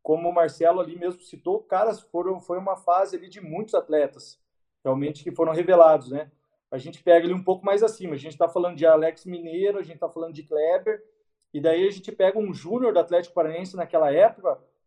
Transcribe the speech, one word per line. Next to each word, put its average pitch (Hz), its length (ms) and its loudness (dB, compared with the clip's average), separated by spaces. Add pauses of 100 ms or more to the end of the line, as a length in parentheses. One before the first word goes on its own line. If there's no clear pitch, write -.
como 165 260 0
o 175 60 -4
Marcelo 170 460 2
ali 170 180 -8
mesmo 180 240 -8
citou, 175 380 -6
caras, 208 400 -2
foram, 180 400 -6
foi 175 180 -8
uma 190 180 -4
fase 185 400 -2
ali 175 120 -14
de 202 120 -20
muitos 160 340 -10
atletas, 151 680 -2 (440)
realmente, 139 380 -4
que 175 80 -10
foram 165 220 -2
revelados, 160 580 6
né? 147 220 -10 (360)
A 135 100 -10
gente 160 220 -16
pega 170 240 6
ali 175 80 -2
um 185 120 -6
pouco 185 200 -2
mais 202 200 0
acima, 185 300 -4
a 139 40 -10
gente 143 180 -16
tá 170 120 0
falando 175 280 -4
de 143 80 -4
Alex 160 400 4
Mineiro, 180 540 -6
a 190 40 -8
gente 156 180 -14
tá 170 80 -6
falando 165 260 -10
de 151 80 -16
Kleber, 180 580 -2 (540)
e 151 60 -6
daí 165 260 2
a 202 60 2
gente 190 180 -16
pega 190 300 0
um 202 120 -4
júnior 196 400 -4
do 175 60 4
Atlético 175 360 -2
Paranaense 170 420 -4
naquela 160 360 0
época, 175 480 2 (260)